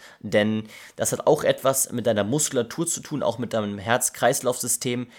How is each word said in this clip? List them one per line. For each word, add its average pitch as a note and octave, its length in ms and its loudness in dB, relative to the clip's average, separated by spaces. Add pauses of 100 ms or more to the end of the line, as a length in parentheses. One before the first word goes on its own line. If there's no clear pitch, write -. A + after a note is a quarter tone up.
(200)
denn G#2+ 480 2 (260)
das - 180 -2
hat - 140 -2
auch D#3 160 6
etwas - 480 2
mit A2+ 160 -2
deiner G#2+ 180 4
Muskulatur C3 640 -2
zu - 140 -4
tun, C#3 240 -4
auch A2+ 140 0
mit A#2+ 140 -6
deinem G#2 240 -2
Herz-Kreislauf-System. B2 1300 0 (100)